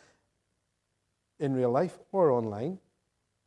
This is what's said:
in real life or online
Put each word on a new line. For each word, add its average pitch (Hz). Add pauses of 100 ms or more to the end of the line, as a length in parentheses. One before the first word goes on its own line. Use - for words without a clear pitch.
(1400)
in 139
real 127
life 151 (140)
or 180
online 120 (680)